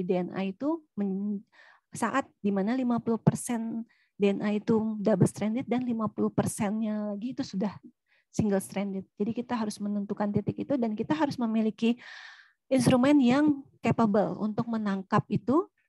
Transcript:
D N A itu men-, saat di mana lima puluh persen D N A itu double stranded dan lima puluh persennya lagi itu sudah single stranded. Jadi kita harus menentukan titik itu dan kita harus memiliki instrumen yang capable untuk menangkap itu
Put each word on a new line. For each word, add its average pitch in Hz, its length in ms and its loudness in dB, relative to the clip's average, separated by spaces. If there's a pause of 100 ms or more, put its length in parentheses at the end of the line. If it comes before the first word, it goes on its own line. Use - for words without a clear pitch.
D 180 180 0
N 175 80 -6
A 190 160 -2
itu 294 320 -4 (160)
men-, 202 480 -4 (480)
saat 262 320 -2 (160)
di 202 140 0
mana 196 180 0
lima 247 320 0
puluh 226 160 0
persen 226 640 -2 (320)
D 202 160 2
N 196 140 -2
A 208 80 0
itu 220 480 0
double 202 260 4
stranded 214 400 -4
dan 240 160 0
lima 226 240 -2
puluh 214 240 -2
persennya 214 800 -2
lagi 208 240 -8
itu 285 80 -6
sudah 190 300 -4 (580)
single 196 320 0
stranded. 190 400 -6 (160)
Jadi 208 160 -2
kita 240 240 -4
harus 208 220 -4
menentukan 208 500 -4
titik 208 300 -2
itu 269 180 -2
dan 226 160 -2
kita 269 220 -2
harus 302 180 0
memiliki 226 640 0 (720)
instrumen 262 480 6
yang 277 400 4 (240)
capable 214 560 2
untuk 214 320 -4
menangkap 208 560 0
itu 311 400 2 (220)